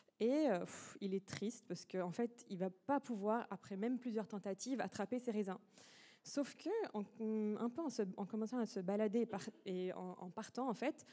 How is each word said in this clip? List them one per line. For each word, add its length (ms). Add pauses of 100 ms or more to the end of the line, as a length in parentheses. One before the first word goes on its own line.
(200)
Et, 300
euh, 100
pff, 420
il 120
est 120
triste 420
parce 180
qu'en 260
fait, 380
il 100
va 100
pas 300
pouvoir, 500
après 260
même 220
plusieurs 300
tentatives, 520
attraper 380
ses 140
raisins. 280 (640)
Sauf 320
que, 140 (240)
en, 100 (560)
un 100
peu 120
en, 80
se, 140 (120)
en 100
commençant 340
à 80
se 120
balader 460
par, 160 (240)
et 280
en, 260
en 100
partant, 400
en 60
fait, 380